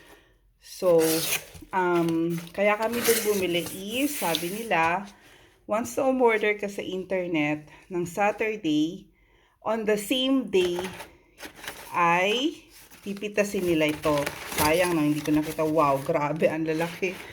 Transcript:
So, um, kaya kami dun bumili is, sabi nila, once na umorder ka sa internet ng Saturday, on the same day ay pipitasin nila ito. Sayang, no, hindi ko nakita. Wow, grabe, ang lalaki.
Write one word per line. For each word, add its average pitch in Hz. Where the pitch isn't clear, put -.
So, 175
um, 170
kaya 208
kami 233
dun 208
bumili 170
is, 294
sabi 170
nila, 190
once 226
na 269
umorder 220
ka 202
sa 208
internet 175
ng 175
Saturday, 202
on 220
the 214
same 262
day 180
ay 190
pipitasin 202
nila 156
ito. 151
Sayang, 170
no, 165
hindi 147
ko 156
nakita. 156
Wow, 147
grabe, 156
ang 160
lalaki. 170